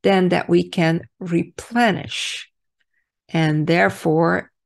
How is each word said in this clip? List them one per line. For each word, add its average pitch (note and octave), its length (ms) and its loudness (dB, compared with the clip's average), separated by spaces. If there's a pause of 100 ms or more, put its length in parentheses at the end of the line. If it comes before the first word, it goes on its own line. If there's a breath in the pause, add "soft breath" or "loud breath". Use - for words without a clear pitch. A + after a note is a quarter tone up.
than F#3+ 280 2
that F3 200 -2
we F3 180 2
can E3 340 0 (180)
replenish. - 1300 -4 (800)
And D#3 380 0
therefore, E3+ 840 0 (140)